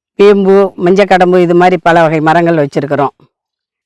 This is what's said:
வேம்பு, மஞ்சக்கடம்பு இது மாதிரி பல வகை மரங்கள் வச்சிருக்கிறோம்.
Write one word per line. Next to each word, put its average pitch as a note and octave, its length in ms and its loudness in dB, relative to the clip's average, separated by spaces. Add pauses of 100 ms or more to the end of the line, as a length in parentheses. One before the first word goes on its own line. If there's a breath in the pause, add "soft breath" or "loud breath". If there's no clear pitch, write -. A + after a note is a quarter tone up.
(160)
வேம்பு, G3 580 2 (120)
மஞ்சக்கடம்பு F#3 520 0
இது F3 180 0
மாதிரி F3+ 280 0
பல E3+ 180 0
வகை D#3+ 180 0
மரங்கள் D#3+ 480 0
வச்சிருக்கிறோம். C#3+ 460 -6 (720)